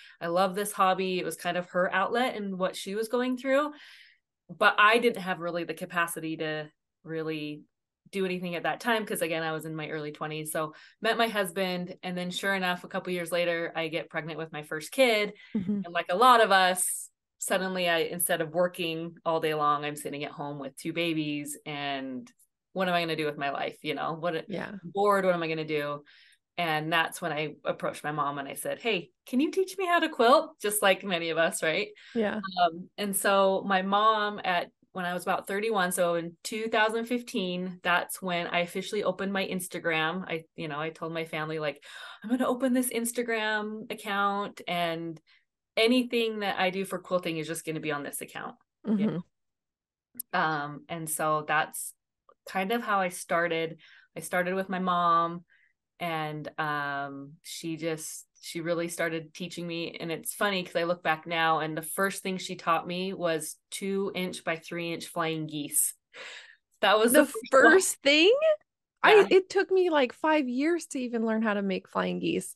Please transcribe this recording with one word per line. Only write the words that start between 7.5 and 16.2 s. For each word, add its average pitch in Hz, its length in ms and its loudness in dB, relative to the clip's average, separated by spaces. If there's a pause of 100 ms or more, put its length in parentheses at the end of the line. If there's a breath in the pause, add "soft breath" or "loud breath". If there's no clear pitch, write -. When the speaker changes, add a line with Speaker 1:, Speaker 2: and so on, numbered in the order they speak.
Speaker 1:
do 196 140 -2
anything 180 300 -4
at 160 100 -6
that 151 160 -2
time, 220 240 0
'cause 190 180 -4
again, 160 200 -2
I 160 100 -2
was 156 120 -6
in 160 100 -8
my 156 160 -6
early 151 220 -6
twenties. 156 400 -8
So 156 220 -4 (260 loud breath)
met - 180 0
my 233 100 2
husband, 185 760 -2
and 180 140 -6
then 180 140 -4
sure 196 240 -2
enough, 180 300 -2
a 180 40 -16
couple 185 240 -4
years 175 200 -2
later, 170 420 0
I 165 140 -2
get 156 220 -6
pregnant 160 280 -6
with 160 140 -8
my 151 100 -8
first 156 300 -8
kid. 214 400 4 (240 loud breath)
Speaker 2:
Mm-hmm. 202 280 -2
Speaker 1:
And 175 100 -10
like 170 160 0
a 180 60 2
lot 240 260 8